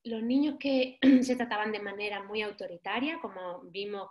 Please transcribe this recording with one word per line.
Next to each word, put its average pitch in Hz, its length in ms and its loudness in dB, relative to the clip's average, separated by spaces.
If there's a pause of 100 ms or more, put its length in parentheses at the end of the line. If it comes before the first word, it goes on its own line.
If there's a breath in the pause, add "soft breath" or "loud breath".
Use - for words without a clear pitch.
los 226 200 -6
niños 277 360 2
que 262 420 0
<clears throat> 269 200 10
se 247 140 0
trataban 220 360 -2
de 208 80 -4
manera 202 440 -6
muy 208 180 -4
autoritaria, 208 800 -6
como 180 420 -10
vimos 196 480 -8